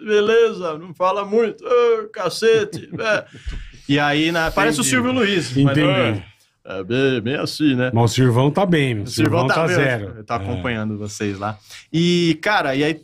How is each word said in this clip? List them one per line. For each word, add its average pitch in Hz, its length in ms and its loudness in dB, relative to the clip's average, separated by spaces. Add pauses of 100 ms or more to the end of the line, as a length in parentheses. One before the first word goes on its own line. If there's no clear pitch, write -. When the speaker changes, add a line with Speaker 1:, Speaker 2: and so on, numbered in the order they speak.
Speaker 1:
beleza, 208 760 2
não 175 160 -16
fala 190 300 0
muito, 208 400 -2
ô, 233 480 2
cacete." 208 800 0
Speaker 2:
<laughs> 202 80 -8
Speaker 1:
É. 214 240 -2 (640)
E 143 100 2
aí, 147 320 0
na, 160 200 0
parece 208 280 0
o 254 40 -2
Speaker 2:
Entendi. - 80 0
Speaker 1:
Silvio 254 220 0
Luiz, 196 440 0
mas, 139 200 4
Speaker 2:
Entendi. 151 140 2
Speaker 1:
é, 113 320 0 (420)
é 95 200 -8
bem, 127 360 2
bem 117 140 -4
assim, 147 400 0
né? 123 180 0
Speaker 2:
Mas 117 200 2
o - 20 -6
Silvão 127 360 4
tá 190 140 2
bem, 147 300 2
meu. 101 100 -6
Speaker 1:
O - 40 -10
Silvão 113 320 0
Speaker 2:
Silvão 127 80 0
Speaker 1:
tá 151 60 2
Speaker 2:
tá 160 120 2
Speaker 1:
bem, 180 80 0
Speaker 2:
zero. 123 440 -2
Speaker 1:
eu - 60 -16
tô - 80 -8
Speaker 2:
É. 120 40 -2
Speaker 1:
acompanhando 110 640 -4
vocês 104 400 -6
lá. 104 200 -6 (340)
E, 170 480 2
cara, 175 360 0
e 143 80 2
aí 160 200 -2